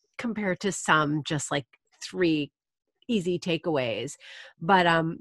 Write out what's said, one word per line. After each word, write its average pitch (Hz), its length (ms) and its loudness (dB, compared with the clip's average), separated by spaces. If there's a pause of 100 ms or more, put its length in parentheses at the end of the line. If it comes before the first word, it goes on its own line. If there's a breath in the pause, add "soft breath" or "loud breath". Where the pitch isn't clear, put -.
(180)
compared 208 420 -2
to 196 120 0
some 156 520 2
just, - 260 -4
like, 143 160 -4 (360)
three 160 480 0 (560)
easy 180 320 -2
takeaways. 139 760 -2 (480 loud breath)
But, 180 240 6
um, 165 340 2